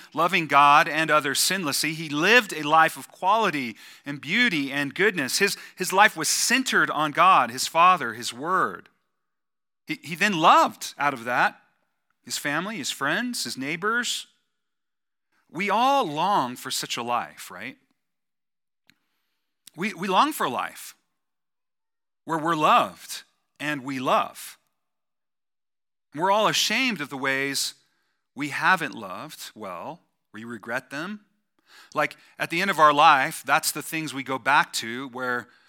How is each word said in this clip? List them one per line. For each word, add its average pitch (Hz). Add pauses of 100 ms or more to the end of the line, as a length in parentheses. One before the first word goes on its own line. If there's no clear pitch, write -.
(120)
loving 170
God 143
and 156
others 143
sinlessly. 160
He 160
lived 185
a 156
life 160
of 131
quality 180 (280)
and 143
beauty 160
and 143
goodness. 180
His, 196 (200)
his 180
life 208
was 160
centered 220
on 151
God, 160
his 127
Father, 165
his 117
Word. 135 (1000)
He, 156
he 160
then 190
loved 247
out 143
of 117
that 135 (600)
his 123
family, 170
his 131
friends, 208
his 120
neighbors. 180 (1200)
We 202
all 254
long 156
for 131
such -
a 123
life, 113
right? 95 (2000)
We, 185
we 175
long 185
for 214
a 147
life 92 (1300)
where 160
we're 160
loved 156 (360)
and 143
we 135
love. 151 (1600)
We're 180
all 208
ashamed 214
of 139
the 139
ways 135 (600)
we 143
haven't 156
loved 110
well. 104 (340)
We 110
regret 117
them. 180 (760)
Like, 147 (220)
at 151
the 165
end 196
of 156
our 151
life, 147
that's 151
the 151
things 156
we 135
go 135
back 143
to 123
where 123 (200)